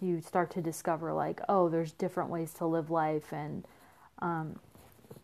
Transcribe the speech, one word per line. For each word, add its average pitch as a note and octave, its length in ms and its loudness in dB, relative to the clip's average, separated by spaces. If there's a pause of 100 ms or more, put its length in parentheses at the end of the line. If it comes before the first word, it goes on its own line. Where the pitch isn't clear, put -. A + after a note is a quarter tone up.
you F3 200 0
start F3 300 0
to - 100 -4
discover, D#3+ 520 -2
like, D#3 340 0
"Oh, F#3 220 6
there's E3 240 0
different F3+ 360 -2
ways E3 260 -4
to F3 100 -2
live D#3+ 260 2
life," D#3 400 2
and, D3 340 -6 (540)
um, D#3+ 400 -4 (640)